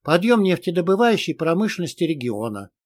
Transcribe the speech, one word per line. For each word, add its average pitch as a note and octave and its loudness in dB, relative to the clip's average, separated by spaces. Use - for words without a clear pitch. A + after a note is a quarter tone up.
подъём G3 2
нефтедобывающей F#3 0
промышленности E3+ -2
региона. A2+ -6